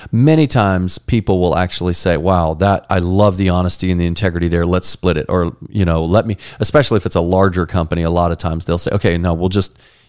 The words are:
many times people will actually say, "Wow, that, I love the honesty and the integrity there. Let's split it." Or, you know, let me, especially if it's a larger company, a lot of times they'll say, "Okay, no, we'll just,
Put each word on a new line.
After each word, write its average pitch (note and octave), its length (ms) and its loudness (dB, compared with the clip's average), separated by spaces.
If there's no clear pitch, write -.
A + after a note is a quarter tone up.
many D3+ 340 4
times F#2+ 520 0
people G2+ 420 0
will F2 160 2
actually F2+ 380 -2
say, F2 220 0
"Wow, E2 380 0
that, F#2+ 340 0
I F#2 120 0
love F#2 380 2
the G2 100 2
honesty F2+ 420 0
and F2+ 100 0
the E2+ 60 0
integrity E2+ 420 -2
there. E2+ 160 0
Let's F2+ 240 0
split F2 280 -2
it." D2+ 120 -4
Or, F2 280 -2
you G2+ 160 -2
know, E2 200 0
let F2+ 220 2
me, G#2+ 100 -4
especially C3 360 2
if G2 100 0
it's F#2 100 -2
a F2+ 40 2
larger F2+ 460 2
company, E2+ 360 -2
a E2 80 0
lot F2 200 0
of E2+ 80 -4
times E2 280 -6
they'll E2+ 120 0
say, - 140 -4
"Okay, F#2 260 0
no, F2 160 0
we'll F2 140 -2
just, F#2+ 280 -2